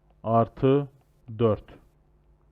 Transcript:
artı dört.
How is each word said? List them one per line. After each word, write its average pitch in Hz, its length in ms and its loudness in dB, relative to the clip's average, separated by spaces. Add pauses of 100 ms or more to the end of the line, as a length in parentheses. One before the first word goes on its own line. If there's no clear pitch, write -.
(240)
artı 131 640 0 (520)
dört. 110 240 0 (880)